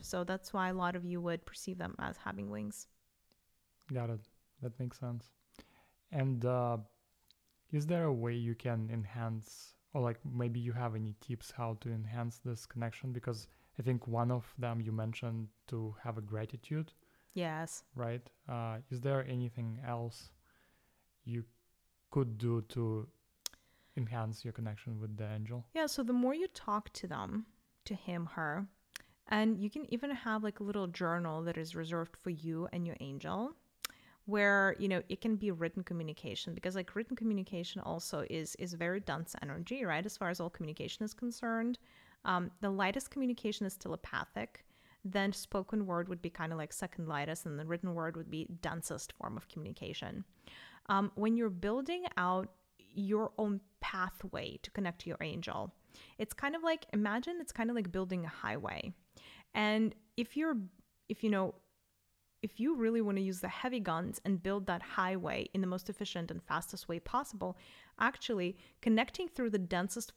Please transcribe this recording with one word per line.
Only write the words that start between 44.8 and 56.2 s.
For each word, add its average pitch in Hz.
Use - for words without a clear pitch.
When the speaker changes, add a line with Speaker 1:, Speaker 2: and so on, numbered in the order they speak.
Speaker 1:
Then 196
spoken 202
word 175
would 175
be 170
kinda, 165
like, 151
second 170
lightest, 156
and 147
the 156
written 170
word 165
would 165
be 160
densest -
form -
of -
communication. -
Um, 196
when 220
you're 226
building 269
out 185
your 202
own 202
pathway -
to -
connect 180
to -
your -
angel, -
it's 220